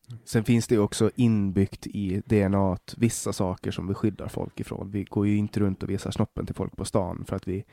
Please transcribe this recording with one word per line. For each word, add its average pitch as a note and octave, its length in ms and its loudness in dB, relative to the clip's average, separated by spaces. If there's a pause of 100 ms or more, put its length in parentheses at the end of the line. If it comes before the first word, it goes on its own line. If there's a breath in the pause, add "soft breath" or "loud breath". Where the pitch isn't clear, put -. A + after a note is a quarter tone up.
(240)
Sen A2+ 200 0
finns A#2 220 2
det - 80 4
ju G#2+ 60 6
också G#2 340 2
inbyggt G2+ 720 2
i G2+ 400 -2
D G#2+ 160 4
N G2 120 2
A G2 180 4
att - 260 -8
vissa A#2 340 0
saker F#2 380 -2
som F2 180 -6
vi G2+ 60 0
skyddar G#2 340 -2
folk - 320 -8
ifrån. - 300 -8
Vi G2+ 140 -4
går G2+ 220 0
ju G#2 100 4
inte G#2 240 0
runt G2 220 0
och F#2+ 80 -6
visar G2 200 -4
snoppen - 360 -2
till - 80 -6
folk - 220 -6
på - 80 -6
stan F2 440 -2
för G2 80 -4
att F#2+ 120 -8
vi F#2+ 240 -4